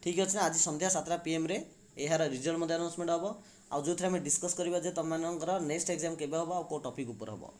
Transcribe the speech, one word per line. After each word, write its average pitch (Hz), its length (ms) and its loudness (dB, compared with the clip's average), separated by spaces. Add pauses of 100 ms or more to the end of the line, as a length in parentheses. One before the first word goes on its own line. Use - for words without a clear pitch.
ଠିକ୍ 175 180 2
ଅଛି 190 160 4
ନା? 208 60 4
ଆଜି 160 160 4
ସନ୍ଧ୍ୟା 160 300 2
ସାତଟା 170 280 2
ପି 170 160 -2
ଏମ୍ 160 140 2
ରେ 190 200 -2 (320)
ଏହାର 160 300 2
result 139 300 0
ମଧ୍ୟ 165 160 0
announcement 170 360 -2
ହେବ, 170 140 2 (480)
ଆଉ 143 120 0
ଯେଉଁଥିରେ 175 240 2
ଆମେ 185 100 2
discuss 151 380 0
କରିବା 175 220 0
ଯେ 170 120 0
ତମମାନଙ୍କର 165 720 0
next 165 300 -2
exam 165 260 -2
କେବେ 151 220 -2
ହେବ 165 140 0
ଆଉ 175 120 0
କେଉଁ 151 160 -4
topic 127 300 -6
ଉପରେ 110 220 -8
ହେବ। 95 120 -10 (160)